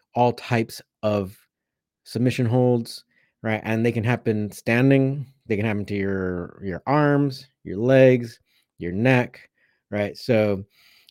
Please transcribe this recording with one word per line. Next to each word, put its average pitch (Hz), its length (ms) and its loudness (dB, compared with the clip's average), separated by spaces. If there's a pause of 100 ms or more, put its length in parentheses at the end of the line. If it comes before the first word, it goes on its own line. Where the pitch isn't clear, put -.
(140)
all 123 200 2
types - 480 -4 (200)
of 101 340 -2 (680)
submission 123 420 -2
holds, 123 580 0 (380)
right? 110 220 -4
And 113 220 -2
they 120 60 2
can 113 120 -4
happen 107 480 -2
standing, 135 720 2 (220)
they 110 80 0
can 104 100 -2
happen 104 200 -2
to 101 100 -6
your, 95 680 -4
your 92 220 -8
arms, 143 600 0 (160)
your 92 140 -10
legs, 127 600 4 (380)
your 85 140 -6
neck, 123 580 0 (400)
right? 104 280 -4
So, 104 480 0 (460)